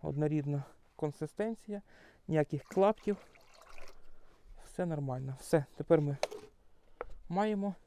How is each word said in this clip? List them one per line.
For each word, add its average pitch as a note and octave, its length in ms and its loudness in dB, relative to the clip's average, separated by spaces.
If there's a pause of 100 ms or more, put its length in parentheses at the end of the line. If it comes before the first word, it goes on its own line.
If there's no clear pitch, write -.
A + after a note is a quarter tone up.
однорідна C#3+ 600 0 (320)
консистенція, G3+ 840 -6 (460)
ніяких D3+ 360 2
клаптів. G3+ 540 2 (1500)
Все - 200 -4
нормально. C3+ 540 -4
Все, D3+ 260 4 (100)
тепер D#3 260 6
ми C#3+ 160 0 (1120)
маємо G3 460 0 (120)